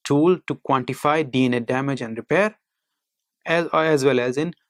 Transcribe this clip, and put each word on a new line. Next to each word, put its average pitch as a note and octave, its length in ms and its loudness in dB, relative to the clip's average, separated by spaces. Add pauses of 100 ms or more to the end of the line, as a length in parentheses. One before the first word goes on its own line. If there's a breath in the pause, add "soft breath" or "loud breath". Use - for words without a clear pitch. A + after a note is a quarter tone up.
tool D#3 420 2
to B2+ 140 -6 (100)
quantify C#3 600 0
D B2+ 140 2
N B2 100 0
A B2 60 0
damage C3 400 -4
and A2+ 140 -10
repair, F3+ 440 -2 (880)
as, E3+ 260 0
as D#3+ 320 2
well C3 140 4
as B2 180 -2
in, E3 160 -2 (160)